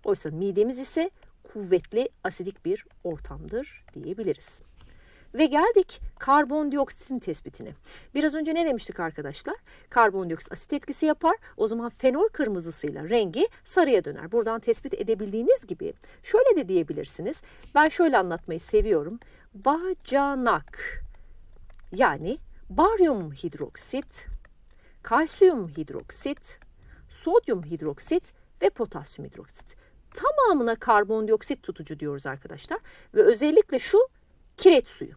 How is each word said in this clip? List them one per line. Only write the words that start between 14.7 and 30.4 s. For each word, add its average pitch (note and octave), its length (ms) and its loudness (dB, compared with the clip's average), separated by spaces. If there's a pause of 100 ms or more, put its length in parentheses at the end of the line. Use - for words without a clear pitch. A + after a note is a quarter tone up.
edebildiğiniz A3 760 0
gibi - 260 -8 (300)
şöyle A#4+ 320 4
de B3 120 0
diyebilirsiniz. E3 760 -4 (340)
Ben D4+ 140 6
şöyle D4+ 280 2
anlatmayı F3 420 -2
seviyorum. G#3+ 600 0 (340)
Bacanak, C#4 1500 -2 (880)
yani F#3 460 0 (320)
baryum D4+ 640 2
hidroksit, - 960 -10 (760)
kalsiyum D4+ 640 4
hidroksit, - 920 -10 (500)
sodyum D4+ 540 0
hidroksit D#3 680 -4 (280)
ve G4 80 2
potasyum - 580 -8
hidroksit. - 480 -20 (360)
Tamamına G4+ 640 2